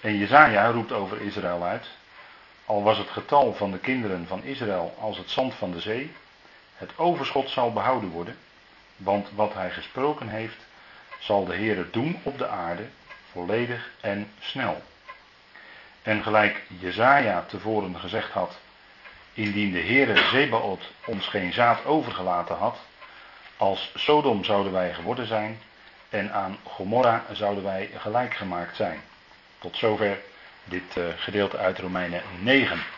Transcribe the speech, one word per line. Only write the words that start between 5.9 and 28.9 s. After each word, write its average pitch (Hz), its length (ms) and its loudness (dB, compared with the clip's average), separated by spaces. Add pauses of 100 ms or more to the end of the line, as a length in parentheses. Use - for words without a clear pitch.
het - 200 -14
overschot 139 540 0
zal 120 240 2
behouden 117 360 0
worden, 82 280 -10 (580)
want 98 400 0
wat 104 180 0
hij 92 180 -4
gesproken 135 560 -4
heeft, 110 300 -8 (640)
zal 101 260 0
de 90 80 -4
Heere 98 360 0
doen 151 340 -2
op - 140 -6
de 127 100 -2
aarde, 90 400 -6 (440)
volledig 113 580 -2 (120)
en 104 380 -4
snel." 117 440 -4 (1200)
En 104 220 0
gelijk 107 400 4 (160)
Jesaja 104 640 4
tevoren 98 580 -4
gezegd 92 320 -6
had, - 260 -4 (760)
"Indien 104 380 0
de 87 100 -2
Heere 113 360 4
Zebaot 113 680 2 (220)
ons 101 220 -6
geen 90 260 -2
zaad 120 320 4
overgelaten 90 680 0
had, 98 220 -2 (800)
als 98 380 0
Sodom 139 480 4
zouden 101 280 2
wij 90 220 0
geworden 110 340 -4
zijn, 110 340 -4 (480)
en 101 240 -4
aan 98 300 -4
Gomorra 113 680 2
zouden 101 320 -2
wij 98 340 -4
gelijk 110 360 -2
gemaakt 87 420 -6
zijn." 82 260 -2 (580)